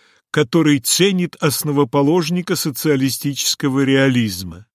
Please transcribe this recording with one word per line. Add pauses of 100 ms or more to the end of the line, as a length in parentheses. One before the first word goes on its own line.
(300)
который
ценит
основоположника
социалистического
реализма?